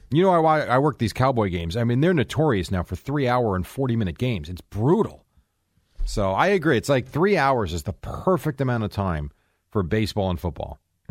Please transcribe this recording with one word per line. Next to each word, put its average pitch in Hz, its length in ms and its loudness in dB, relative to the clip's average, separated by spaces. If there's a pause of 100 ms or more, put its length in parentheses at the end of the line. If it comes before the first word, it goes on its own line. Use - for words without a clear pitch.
You 160 140 4
know, 190 80 4
I 170 80 4
wa-, 156 280 4
I 123 120 4
work 147 180 0
these 107 160 0
Cowboy 120 360 2
games. 85 280 -4
I 120 80 0
mean, 120 160 2
they're 180 120 4
notorious 127 580 0
now 90 120 0
for 90 140 -10
three-hour 123 580 0
and 90 100 -2
forty-minute 113 520 -2
games. 98 320 -4
It's 87 120 -10
brutal. 147 640 0 (800)
So 98 280 0
I 127 160 2
agree. 160 300 2
It's - 120 -2
like 131 180 0
three 185 300 2
hours 131 360 0
is 82 100 -4
the 98 100 -6
perfect - 640 -2
amount 123 240 0
of 101 80 -4
time 82 400 -4 (380)
for 101 140 0
baseball 98 480 -2
and 85 80 -4
football. - 420 -8 (300)